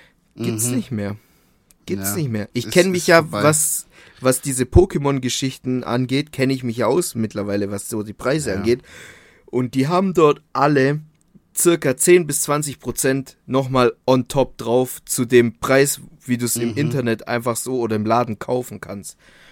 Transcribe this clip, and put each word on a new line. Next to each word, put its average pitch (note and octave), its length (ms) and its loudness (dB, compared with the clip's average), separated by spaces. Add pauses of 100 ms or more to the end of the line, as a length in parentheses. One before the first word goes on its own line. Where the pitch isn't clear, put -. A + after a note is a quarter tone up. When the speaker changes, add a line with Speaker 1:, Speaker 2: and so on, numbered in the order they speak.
(360)
Speaker 1:
gibt's A2+ 320 -4
Speaker 2:
Mhm. B2+ 80 -2
Speaker 1:
nicht - 140 -6
mehr. G#2 260 -6 (680)
Gibt's G3 240 -6
Speaker 2:
Ja, G3+ 60 -4
Speaker 1:
nicht D3+ 140 -2
mehr. G#2+ 240 -6
Ich B2 120 -4
Speaker 2:
ist, A#2 60 -10
Speaker 1:
kenn F3+ 200 4
mich F3 100 -2
Speaker 2:
ist - 60 -8
Speaker 1:
ja, F3 140 8
Speaker 2:
vorbei. G#2 200 -4
Speaker 1:
was, - 440 0 (340)
was B2+ 200 2
diese B2+ 240 -2
Pokémon-Geschichten C3 1200 0
angeht, B2+ 480 -2
kenn C3 180 0
ich C3 140 -4
mich A#2 140 -6
ja A#2 80 0
aus D#3+ 280 0
mittlerweile, G2+ 560 -4
was G2+ 180 -8
so A2 140 -4
die G#2 120 -12
Preise C#3 360 -2
Speaker 2:
Ja. F#2+ 60 -2
Speaker 1:
angeht. A#2 260 0 (640)
Und B2+ 280 -4
die C3 140 2
haben F#3 260 0
dort D3+ 280 4 (100)
alle C#3+ 480 2 (560)
circa D#3+ 400 2
zehn F3 300 6
bis C#3+ 140 -4
zwanzig D3 400 -4
Prozent C3 560 -4 (100)
noch C3 220 0
mal B2+ 240 2 (140)
on C3 200 4
top - 320 -2
drauf A#2+ 460 -2
zu - 200 -2
dem A#2+ 360 4
Preis, C3+ 400 2 (240)
wie B2 140 -2
du's A#2+ 180 -4
im A#2 140 -2
Speaker 2:
Mhm. G#2+ 80 -6
Speaker 1:
Internet B2+ 500 -2
einfach A#2+ 260 -2
so B2+ 240 -6
oder A2 160 -2
im G#2+ 120 -2
Laden A#2 340 0
kaufen B2 400 -6
kannst. - 360 -14 (360)